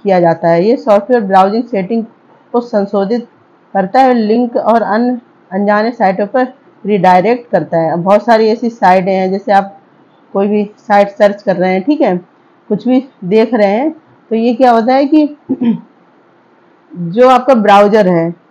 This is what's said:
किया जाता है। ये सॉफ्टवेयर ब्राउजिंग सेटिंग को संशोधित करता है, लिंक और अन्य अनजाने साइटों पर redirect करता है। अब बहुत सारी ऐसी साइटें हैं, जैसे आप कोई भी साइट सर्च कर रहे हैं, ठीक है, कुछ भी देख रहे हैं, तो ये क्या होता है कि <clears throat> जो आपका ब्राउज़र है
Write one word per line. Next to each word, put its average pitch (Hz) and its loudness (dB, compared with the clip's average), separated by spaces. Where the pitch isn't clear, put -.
किया 190 0
जाता 165 0
है। 170 2
ये 240 2
सॉफ्टवेयर 208 0
ब्राउजिंग 196 0
सेटिंग 214 -4
को 240 -2
संशोधित 208 -4
करता 196 0
है, 254 2
लिंक 240 -2
और 226 0
अन्य 233 -2
अनजाने 208 -2
साइटों 202 -2
पर 254 -4
redirect 190 0
करता 165 -4
है। 160 -2
अब 170 -4
बहुत 208 0
सारी 220 2
ऐसी 226 -4
साइटें 190 0
हैं, 190 -2
जैसे 196 -4
आप 196 -2
कोई 196 -2
भी 208 -2
साइट 202 0
सर्च 202 0
कर 185 -2
रहे 185 0
हैं, 185 -2
ठीक 294 -2
है, 196 0
कुछ 214 -4
भी 254 0
देख 220 0
रहे 208 2
हैं, 240 -2
तो 226 -2
ये 233 0
क्या 247 2
होता 233 0
है 277 2
कि 294 0
<clears throat> 233 -2
जो 180 0
आपका 262 2
ब्राउज़र 208 4
है 170 0